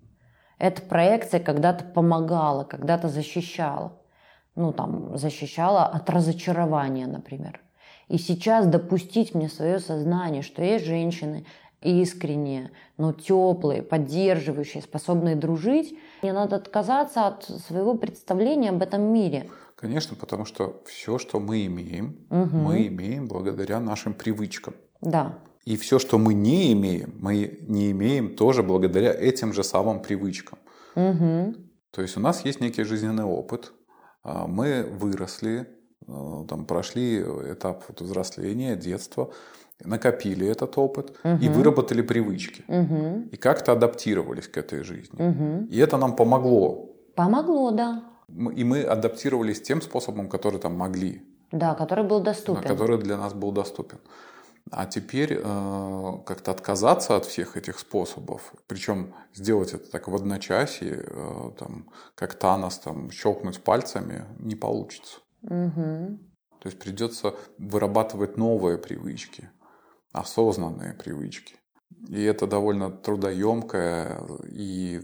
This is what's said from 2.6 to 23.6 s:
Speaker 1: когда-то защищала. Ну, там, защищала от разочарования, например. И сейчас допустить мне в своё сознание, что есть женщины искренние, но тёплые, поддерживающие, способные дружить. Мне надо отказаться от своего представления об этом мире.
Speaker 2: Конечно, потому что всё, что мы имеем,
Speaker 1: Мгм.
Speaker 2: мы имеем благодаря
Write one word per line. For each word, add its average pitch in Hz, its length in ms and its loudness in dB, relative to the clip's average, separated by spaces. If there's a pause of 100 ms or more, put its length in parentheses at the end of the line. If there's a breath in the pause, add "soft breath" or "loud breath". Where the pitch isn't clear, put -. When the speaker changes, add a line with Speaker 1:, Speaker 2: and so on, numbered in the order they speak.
Speaker 1:
когда-то 160 440 0
защищала. 151 840 -4 (640 soft breath)
Ну, 165 180 2
там, - 440 -4
защищала 156 720 2
от - 240 -2
разочарования, 160 960 2
например. - 540 -10 (480 soft breath)
И 170 100 0
сейчас 190 480 4
допустить 175 680 2
мне 160 140 0
в 151 40 -6
своё 175 260 0
сознание, 165 640 -2
что - 200 -8
есть 190 220 2
женщины 165 640 -2 (340 loud breath)
искренние, 147 880 0 (260 loud breath)
но 156 160 2
тёплые, 180 720 2
поддерживающие, 151 1000 0
способные 165 540 0
дружить. 165 600 2 (240 loud breath)
Мне 196 100 0
надо 202 240 2
отказаться 220 720 0
от - 180 -4
своего 190 500 -2
представления 226 760 0
об 180 120 0
этом 202 200 0
мире. 208 460 2 (280 loud breath)
Speaker 2:
Конечно, 131 400 -4
потому 107 280 -6
что - 420 -4
всё, - 320 -4
что 110 220 -2
мы 104 260 0
имеем, 90 640 -8
Speaker 1:
Мгм. 165 320 2
Speaker 2:
мы - 240 4
имеем 101 400 -4
благодаря 98 540 -2